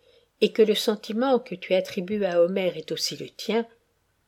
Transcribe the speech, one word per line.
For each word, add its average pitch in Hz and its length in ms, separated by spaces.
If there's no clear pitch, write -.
et 214 120
que 226 100
le 202 140
sentiment 233 640
que 180 160
tu - 180
attribues 190 500
à 175 160
Homère 180 360
est 160 160
aussi - 240
le 139 120
tien, 226 380